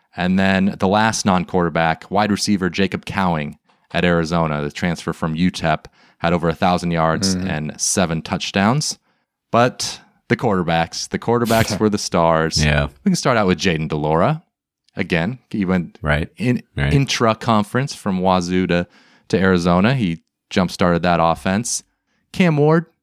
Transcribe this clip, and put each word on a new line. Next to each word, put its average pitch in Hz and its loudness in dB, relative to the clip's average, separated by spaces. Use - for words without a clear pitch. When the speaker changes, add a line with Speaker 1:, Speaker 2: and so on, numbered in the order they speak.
Speaker 1:
And 90 0
then 95 2
the 98 0
last 107 2
non-quarterback, 85 0
wide 104 0
receiver 95 0
Jacob 95 -2
Cowing 82 -2
at 87 0
Arizona, 82 0
the 73 -4
transfer 85 -4
from 80 -6
U 87 0
tep, - -2
had 85 0
over 82 0
a 80 0
thousand 87 0
yards 82 0
Speaker 2:
Mm-hmm. 92 -6
Speaker 1:
and 76 -6
seven 82 -2
touchdowns. 101 -2
But - 0
the 120 0
quarterbacks, 85 -2
the 98 -6
quarterbacks 113 0
Speaker 2:
<laughs> - -
Speaker 1:
were 110 4
the 101 0
stars. 82 2
Speaker 3:
Yeah. 73 2
Speaker 1:
We 208 2
can 175 2
start 127 0
out 104 2
with 90 2
Jayden 80 0
de 78 -4
Laura. 85 0
Again, 92 -2
he 104 -2
went 90 -2
Speaker 3:
Right. 73 -2
Speaker 1:
in 123 -2
Speaker 3:
Right. 139 0
Speaker 1:
intra-conference 123 0
from 95 -4
Wazoo 92 0
to, 87 0
to 104 0
Arizona. 92 4
He 90 -2
jump-started 87 0
that 85 2
offense. 95 -2
Cam 170 2
Ward, 156 4